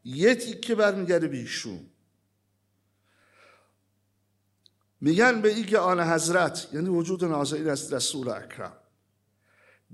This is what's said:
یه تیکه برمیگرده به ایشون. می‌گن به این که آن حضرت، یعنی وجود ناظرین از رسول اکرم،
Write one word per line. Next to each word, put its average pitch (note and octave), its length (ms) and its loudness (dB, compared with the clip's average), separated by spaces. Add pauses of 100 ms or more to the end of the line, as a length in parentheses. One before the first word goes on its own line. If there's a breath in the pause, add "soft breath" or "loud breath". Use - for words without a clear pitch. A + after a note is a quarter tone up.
یه D#3+ 320 4
تیکه - 400 -6
برمیگرده F#3 520 2
به C#3 100 -4
ایشون. G#2+ 480 -10 (3250 soft breath)
می‌گن G#3+ 400 4
به G#3+ 120 4
این A3 120 -2
که G3+ 120 2
آن F3+ 220 2
حضرت، E3 760 0
یعنی E3 160 -4
وجود F3 360 0
ناظرین D3+ 440 -2
از C#3+ 240 -4
رسول B2+ 360 -4
اکرم، - 480 -10 (1160 soft breath)